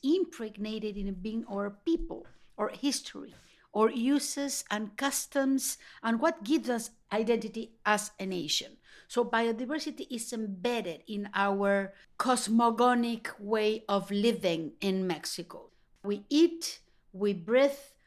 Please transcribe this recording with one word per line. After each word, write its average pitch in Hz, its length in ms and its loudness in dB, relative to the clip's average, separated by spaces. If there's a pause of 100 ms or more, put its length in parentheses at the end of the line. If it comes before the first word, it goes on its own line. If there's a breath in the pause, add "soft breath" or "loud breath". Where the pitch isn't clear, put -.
impregnated 214 920 -2
in 202 120 -4
a 196 40 -4
being 214 340 -6
or 294 200 -4
a 208 40 -6
people, - 560 -2 (300 soft breath)
or 214 140 -2
history, - 640 -4 (380 soft breath)
or 214 180 4
uses 277 800 0
and 208 260 -6
customs, 269 800 0 (240 loud breath)
and 226 180 0
what 320 240 0
gives 247 260 0
us 233 200 -4 (220)
identity 220 600 0 (120)
as 208 340 2
a 196 80 -6
nation. 180 460 -4 (360 loud breath)
So 240 160 0
biodiversity 233 840 -2
is 233 220 -8
embedded 202 720 -4
in 208 280 -6
our 196 580 2 (260 loud breath)
cosmogonic 233 1200 2
way 214 500 0
of 202 220 0
living 185 720 2
in 190 260 0
Mexico. - 640 -6 (320)
We 202 260 -2
eat, 330 520 2 (320)
we 202 220 0
breathe, 247 440 2 (280)